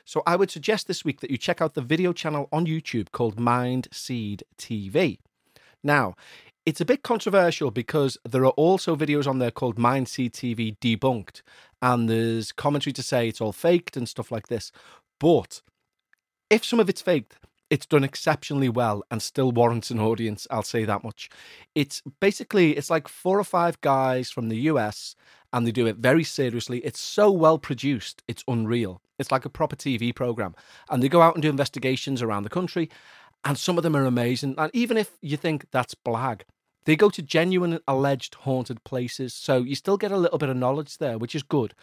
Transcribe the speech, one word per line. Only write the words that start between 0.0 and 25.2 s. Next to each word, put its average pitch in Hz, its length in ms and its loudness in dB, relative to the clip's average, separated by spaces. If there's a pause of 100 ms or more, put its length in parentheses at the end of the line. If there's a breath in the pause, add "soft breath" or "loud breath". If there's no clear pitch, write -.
So - 200 -4
I 170 100 2
would 185 140 2
suggest 202 360 -2
this - 180 -6
week 147 160 -4
that - 100 -8
you 131 60 -4
check - 240 -2
out 160 140 -2
the 143 80 -4
video 170 320 0
channel 151 360 -4
on 160 160 0
YouTube 156 460 -4
called 113 260 -2
Mind 123 540 0
Seed 107 500 -8 (140)
T 104 320 -8
V. 135 320 0 (640 soft breath)
Now, 135 300 2 (500 loud breath)
it's 160 160 -2
a 165 60 -2
bit 262 160 2
controversial 185 680 2
because 127 540 -2
there 131 220 2
are 127 60 6
also 170 440 4
videos 147 300 0
on 131 120 0
there 120 120 0
called 117 280 -4
Mind 123 300 2
Seed 123 240 -4
T 120 220 -6
V 110 260 -4
Debunked, 117 600 -2 (400 soft breath)
and 120 260 2
there's 113 440 0
commentary 143 420 -2
to 135 80 -10
say 120 260 0
it's 110 140 -6
all 107 100 -2
faked - 460 0
and 120 100 -6
stuff - 240 -10
like 110 160 -8
this. 113 240 -6 (480 loud breath)
But 147 400 4 (880)
if 226 160 4
some 233 160 2
of 185 80 4
it's - 140 -2
faked, 156 340 0 (380)
it's - 120 -2
done 143 180 4
exceptionally 139 640 0
well 113 420 0
and 113 120 -4
still 131 280 0
warrants 117 400 2
an 117 80 -4
audience, 110 520 0
I'll 110 120 -2 (120)
say 113 100 0
that 101 180 -2
much. - 280 -14 (440 loud breath)
It's 143 280 -2 (180)
basically, 196 560 2
it's - 140 -4
like 160 180 0
four 190 300 -2
or 202 60 0
five 170 360 0
guys 131 500 0
from 113 200 -6
the 110 80 -2 (120)
U 147 80 2
S, - 380 -6 (360 soft breath)